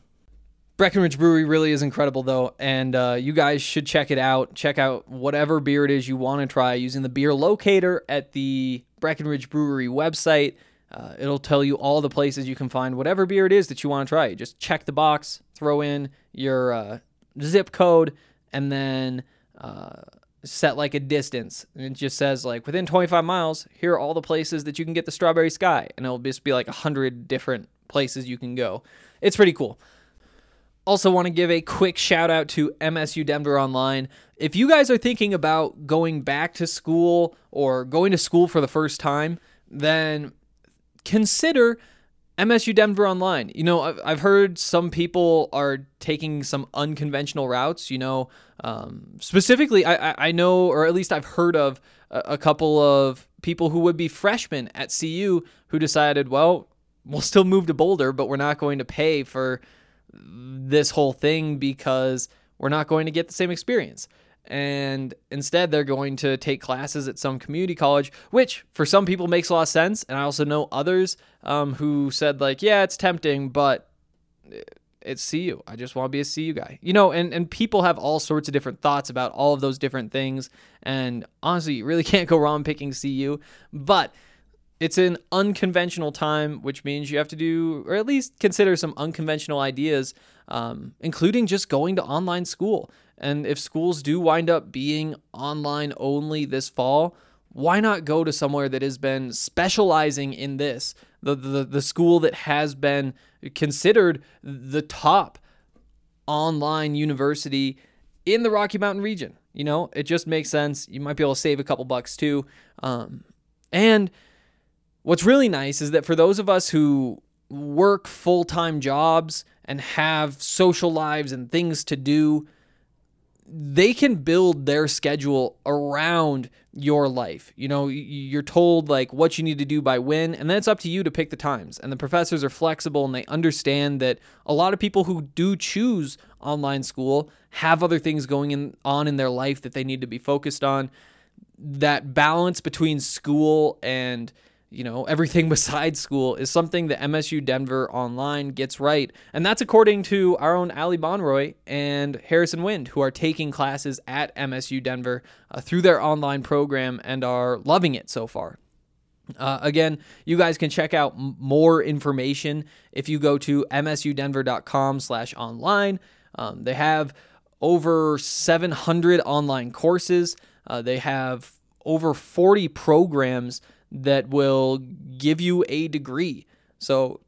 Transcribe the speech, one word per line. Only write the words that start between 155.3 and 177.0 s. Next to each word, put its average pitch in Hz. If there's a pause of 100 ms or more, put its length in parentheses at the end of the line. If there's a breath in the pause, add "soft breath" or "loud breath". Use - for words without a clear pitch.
uh, -
through 175
their 170
online 143
program 135
and 131
are 123
loving 156
it -
so 113
far. - (800)
Uh, 135
again, 151 (260 loud breath)
you 165
guys 170
can 160
check 160
out 147
m-, 135
more 156
information 143 (300 soft breath)
if 135
you 151
go 143
to 143
M 147
S 151
U 147
denver 135
dot 127
com 135
slash 120
online. 180 (360 soft breath)
Um, -
they 127
have 151 (460 soft breath)
over 160
seven 165
hundred 170
online 135
courses. 175 (280 soft breath)
Uh, 120
they 127
have 131 (340)
over 160
forty 185
programs 135 (300 soft breath)
that 135
will 135 (400)
give 156
you 175
a 156
degree. 143 (340)
So 131